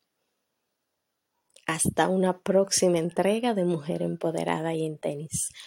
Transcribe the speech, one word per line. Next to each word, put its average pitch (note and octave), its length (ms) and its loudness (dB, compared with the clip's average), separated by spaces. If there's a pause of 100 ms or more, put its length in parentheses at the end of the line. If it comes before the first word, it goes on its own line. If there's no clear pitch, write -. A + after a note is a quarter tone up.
(1700)
Hasta D#3+ 420 2
una F#3 320 2
próxima F#3+ 600 2
entrega G3 540 0
de F#3+ 120 0
Mujer E3+ 360 -2
Empoderada E3 720 -2
y D#3+ 120 -2
en D#3 120 -6
Tenis. D3+ 520 -6 (180)